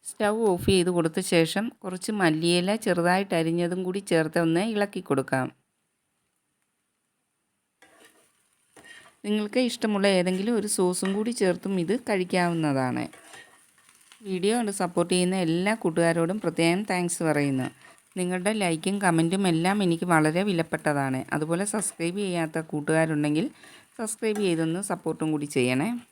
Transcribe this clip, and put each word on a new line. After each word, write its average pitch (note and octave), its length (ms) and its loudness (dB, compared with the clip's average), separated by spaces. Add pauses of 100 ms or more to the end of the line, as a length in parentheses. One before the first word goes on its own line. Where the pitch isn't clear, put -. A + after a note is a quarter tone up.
സ്റ്റൗ G#3 260 0 (180)
ഓഫ് F3 140 -2
ചെയ്ത് F#3 300 4
കൊടുത്ത E3 240 0
ശേഷം F#3 520 0 (120)
കുറച്ച് F#3 280 -8
മല്ലിയില F3 720 2
ചെറുതായിട്ട് F3+ 500 2
അരിഞ്ഞതും E3+ 520 0
കൂടി F#3 120 -4 (120)
ചേർത്ത് D#3+ 360 2
ഒന്ന് E3 140 2 (140)
ഇളക്കി G3+ 260 -2
കൊടുക്കാം. C3+ 640 -2 (3500)
നിങ്ങൾക്ക് G#3 360 0 (100)
ഇഷ്ടമുള്ള G#3 360 0
ഏതെങ്കിലും F#3+ 520 2
ഒരു G3+ 80 -2 (100)
സോസും F3+ 400 0
കൂടി G#3+ 140 -2
ചേർത്തും F#3+ 500 0
ഇത് F#3+ 280 0
കഴിക്കാവുന്നതാണ്. E3 1000 0 (1200)
വീഡിയോ F#3+ 300 2
കണ്ട് G#3+ 220 -2
സപ്പോർട്ട് F3 340 0
ചെയ്യുന്ന F3+ 220 2
എല്ലാ F3+ 380 2
കൂട്ടുകാരോടും E3+ 640 0
പ്രത്യേകം E3+ 500 0
താങ്ക്സ് F3 320 -2
പറയുന്നു. C#3+ 460 0 (500)
നിങ്ങളുടെ F3+ 340 -2 (100)
ലൈക്കും F3+ 420 -2
കമൻറ്റും F3 480 2
എല്ലാം F#3 300 0
എനിക്ക് E3+ 220 0 (100)
വളരെ D#3 280 4
വിലപ്പെട്ടതാണ്. D3+ 920 -2
അതുപോലെ E3 320 -2
സബ്സ്ക്രൈബ് F#3 600 -4
ചെയ്യാത്ത E3 340 -4 (140)
കൂട്ടുകാരുണ്ടെങ്കിൽ D#3 800 0 (480)
സബ്സ്ക്രൈബ് A3 500 -4
ചെയ്തൊന്ന് E3 340 0
സപ്പോർട്ടും D#3+ 500 -4
കൂടി D3 120 -2
ചെയ്യണേ. C3 440 0 (240)